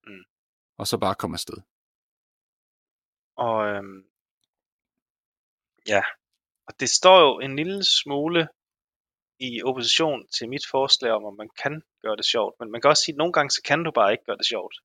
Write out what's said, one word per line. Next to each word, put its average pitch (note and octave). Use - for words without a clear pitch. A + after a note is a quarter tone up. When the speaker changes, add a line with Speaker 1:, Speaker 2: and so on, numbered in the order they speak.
Speaker 1:
Mm. G3
Speaker 2:
Og G#2
så A#2
bare G2
komme E2+
afsted. -
Speaker 1:
Og, A2+
øhm, G2
ja, G#2
og -
det B2
står F#3
jo C#3+
en C3+
lille F#3
smule D#3
i A#2+
opposition C3
til -
mit C3+
forslag C3+
om, G#2+
at G2+
man G#2+
kan D3+
gøre A2
det G#2
sjovt. A2
Men A2+
man A#2
kan C#3
også D3
sige, D#3+
at C#3
nogle E3+
gange, D3
så -
kan E3
du D#3+
bare G#2
ikke A2+
gøre -
det -
sjovt. G2+